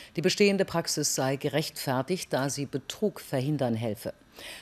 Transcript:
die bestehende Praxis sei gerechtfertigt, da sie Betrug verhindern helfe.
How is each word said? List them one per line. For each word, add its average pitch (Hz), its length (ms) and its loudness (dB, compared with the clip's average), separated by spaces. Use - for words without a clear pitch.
die - 60 -2
bestehende 190 420 4
Praxis - 520 0
sei 139 220 2
gerechtfertigt, 147 920 -2
da 139 200 2
sie 139 160 -4
Betrug - 520 -2
verhindern 135 540 0
helfe. 110 400 -4